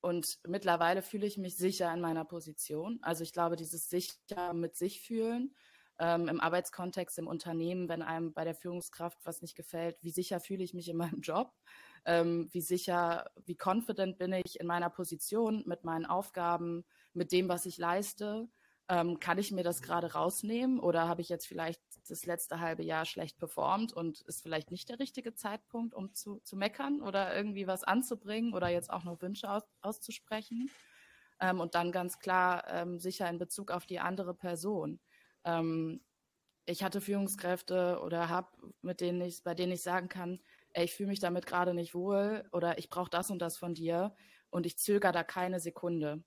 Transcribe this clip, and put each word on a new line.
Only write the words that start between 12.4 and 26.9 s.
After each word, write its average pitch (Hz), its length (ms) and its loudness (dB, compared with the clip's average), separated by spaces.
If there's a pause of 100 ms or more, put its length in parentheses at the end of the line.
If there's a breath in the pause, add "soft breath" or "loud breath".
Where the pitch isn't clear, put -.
wie 175 100 -2
sicher, 175 680 2 (160)
wie - 100 -6
confident 196 600 0
bin 185 160 0
ich - 260 -2
in 175 60 -6
meiner 170 240 2
Position, 208 760 -2
mit 170 160 -4
meinen 165 240 -2
Aufgaben, 175 760 0 (300 soft breath)
mit 175 180 0
dem, 185 160 6
was 175 200 0
ich 170 100 -8
leiste? 208 720 -2 (400 soft breath)
Ähm, 170 300 4
kann 170 180 2
ich 202 140 0
mir 185 120 0
das 175 180 2
gerade 170 320 0
rausnehmen 226 680 2
oder 165 280 6
habe 170 140 0
ich 170 80 -4
jetzt 170 180 -2
vielleicht 165 340 -4 (280)
das 160 160 -8
letzte 170 340 -2
halbe 165 240 -2
Jahr 160 220 0
schlecht 165 320 -6
performt 170 560 0
und 165 280 -4
ist - 220 -10
vielleicht 160 280 -4
nicht - 180 -10
der 233 100 -8
richtige 247 340 -6
Zeitpunkt, 226 600 -6
um 190 200 -6
zu, 202 300 -8
zu - 140 -12
meckern 240 440 0